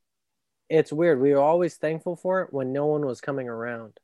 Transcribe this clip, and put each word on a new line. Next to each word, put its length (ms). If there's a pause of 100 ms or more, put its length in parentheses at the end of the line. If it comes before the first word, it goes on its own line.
(680)
it's 240
weird. 280
We 120
were 80
always 360
thankful 400
for 260
it 100
when 200
no 140
one 180
was 160
coming 280
around. 560